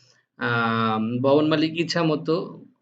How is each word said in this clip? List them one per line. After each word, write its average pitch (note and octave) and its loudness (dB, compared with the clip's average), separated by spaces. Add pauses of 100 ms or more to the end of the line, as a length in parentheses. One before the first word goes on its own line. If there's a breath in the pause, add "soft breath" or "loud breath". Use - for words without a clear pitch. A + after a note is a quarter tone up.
(380 soft breath)
আহ, A2+ 0
ভবন D3 4
মালিক D#3+ 0
ইচ্ছা E3+ -2
মতো D#3+ -2 (180)